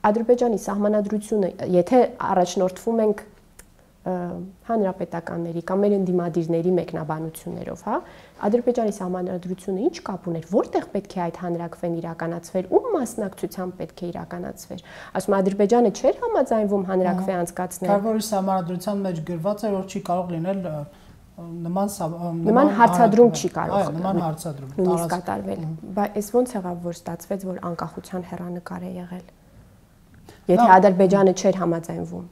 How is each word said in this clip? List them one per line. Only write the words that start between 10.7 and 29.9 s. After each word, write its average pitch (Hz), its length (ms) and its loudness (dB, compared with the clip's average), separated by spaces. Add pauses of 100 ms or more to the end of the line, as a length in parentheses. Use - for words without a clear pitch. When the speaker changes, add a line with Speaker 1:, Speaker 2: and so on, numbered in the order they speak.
Speaker 1:
պետք 196 240 -6
է 185 80 -4
այդ 165 180 -6
հանրաքվեն 170 540 -4
իրականացվեր, 170 760 -6
ում 508 240 4
մասնակցությամբ 196 840 -6
պետք - 180 -10
է 175 140 -8
իրականացվեր։ 175 720 -12 (320)
Ասում 196 180 0
է, 196 60 4
Ադրբեջանը 202 560 4
չէր 370 260 2
համաձայնվում 226 640 2
հանրաքվե 185 460 0
Speaker 2:
Ահա։ 175 100 -2
Speaker 1:
անցկացնել։ 180 480 -4
Speaker 2:
Քանի 202 160 4
որ 220 220 0
սահմանադրության 190 800 -2
մեջ 170 200 -4
գրված 180 400 -4
է, 208 80 0
որ 190 160 -4
չի 196 160 -6
կարող 175 300 -2
լինել, 185 260 -2
ը, 160 140 -6 (920)
նման 196 300 0
սա-, 175 100 -4
ը, 170 300 -6
Speaker 1:
Նման 170 100 -2
Speaker 2:
նման 254 300 6
Speaker 1:
հարցադրում 226 560 8
Speaker 2:
հանրաքվե, 147 100 -4
Speaker 1:
չի 180 140 -2
կարող 165 240 0
Speaker 2:
այո, 170 160 0
նման 180 300 -2
հարցադրում, 143 500 -8
Speaker 1:
նույնիսկ 180 260 2
Speaker 2:
տարած-, 165 140 -2
Speaker 1:
կատարվել։ 190 480 -6
Speaker 2:
Մհմ։ 160 320 -10
Speaker 1:
Բա 208 100 0 (140)
այս 208 160 -10
ո՞նց 247 200 0
եղավ, 180 300 -6
որ 170 100 -6
ստացվեց, 185 540 -8
որ 180 160 -8
անկախության 175 640 -8
հեռանկար 180 560 -10
է 185 100 -10
եղել։ 180 300 -12 (1200)